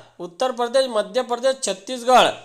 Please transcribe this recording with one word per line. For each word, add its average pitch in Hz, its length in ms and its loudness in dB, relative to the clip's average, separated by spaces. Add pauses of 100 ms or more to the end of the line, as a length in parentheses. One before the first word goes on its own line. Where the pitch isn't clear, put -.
(200)
उत्तर 175 300 -4
प्रदेश, 240 360 0
मध्य 214 360 -4
प्रदेश, 247 440 -2
छत्तीसगड 233 600 2 (180)